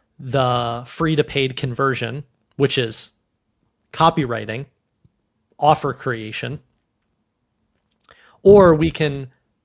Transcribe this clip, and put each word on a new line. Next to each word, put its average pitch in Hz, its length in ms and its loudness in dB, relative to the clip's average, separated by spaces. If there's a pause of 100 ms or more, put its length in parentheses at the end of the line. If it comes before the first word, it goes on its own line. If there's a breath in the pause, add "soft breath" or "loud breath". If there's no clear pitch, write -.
(180)
the 123 720 -2
free 160 280 -2
to 143 80 0
paid 131 340 -2
conversion, 131 640 -4 (320)
which 139 220 0
is 113 340 -4 (800)
copywriting, 127 720 -2 (920)
offer 147 340 2
creation, 120 640 -8 (1800 soft breath)
or 196 320 8
we 156 160 0
can 139 400 -6 (360)